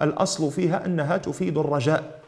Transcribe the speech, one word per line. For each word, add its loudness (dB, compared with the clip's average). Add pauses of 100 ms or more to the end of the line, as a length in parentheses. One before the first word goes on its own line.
الأصل 0
فيها 0
أنها 0
تفيد -2
الرجاء 0